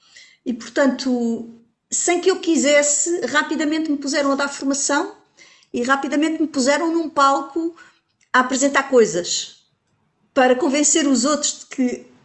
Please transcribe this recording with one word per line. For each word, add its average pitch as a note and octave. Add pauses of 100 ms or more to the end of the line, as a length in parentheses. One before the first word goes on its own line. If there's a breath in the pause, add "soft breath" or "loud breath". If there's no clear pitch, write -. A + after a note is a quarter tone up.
(460 soft breath)
E, B3
portanto, B3 (400)
sem -
que F4+
eu F#4
quisesse, D4
rapidamente D4+
me C#4+
puseram C#4
a C4+
dar C#4+
formação C#4+ (580 soft breath)
e A#3+
rapidamente D4
me D4+
puseram D4
num E4
palco C#4+ (560 soft breath)
a B3+
apresentar C4+
coisas F#3 (680)
para B3+
convencer D4
os B3+
outros D4
de -
que B3 (200)